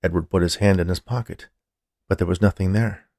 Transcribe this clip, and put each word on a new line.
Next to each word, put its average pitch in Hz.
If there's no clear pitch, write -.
Edward 85
put 92
his 85
hand 98
in 85
his 90
pocket, -
but 98
there 87
was 90
nothing 98
there. 107